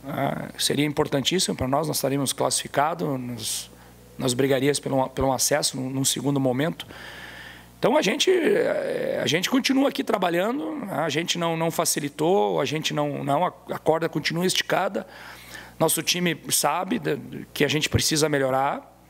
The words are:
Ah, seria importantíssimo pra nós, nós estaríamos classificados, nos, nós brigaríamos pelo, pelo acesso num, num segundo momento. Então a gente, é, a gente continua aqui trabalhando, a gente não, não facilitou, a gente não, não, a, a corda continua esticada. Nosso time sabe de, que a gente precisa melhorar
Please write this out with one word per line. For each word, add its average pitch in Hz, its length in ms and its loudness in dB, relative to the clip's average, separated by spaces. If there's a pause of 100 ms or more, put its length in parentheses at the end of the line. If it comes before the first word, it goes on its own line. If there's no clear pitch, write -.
Ah, - 500 -4
seria - 280 2
importantíssimo 147 680 0
pra 127 120 -2
nós, 147 200 2
nós 147 100 -2
estaríamos 135 340 0
classificados, 151 760 0 (120)
nos, 120 520 -8 (480)
nós 131 160 0
brigaríamos 135 440 2
pelo, 135 300 0
pelo 135 220 0
acesso 135 460 0
num, 131 120 -4
num 135 160 0
segundo 135 340 2
momento. 135 480 0 (880)
Então 247 200 4
a 285 40 6
gente, 240 300 2
é, - 920 2
a - 40 0
gente 175 220 0
continua 269 400 2
aqui - 140 -4
trabalhando, 214 880 -2
a 160 180 -2
gente 165 280 -2
não, 170 200 -2
não 165 120 0
facilitou, 165 920 0
a 143 40 2
gente 151 280 -4
não, 147 300 -2
não, 143 220 2
a, - 80 -2 (180)
a - 80 -6
corda 160 280 2
continua 165 380 -2
esticada. 196 600 0 (720)
Nosso 160 220 2
time 175 380 0 (100)
sabe 180 500 0
de, 135 540 -6
que - 100 2
a 143 40 4
gente 151 220 0
precisa 156 400 2
melhorar 139 680 0 (100)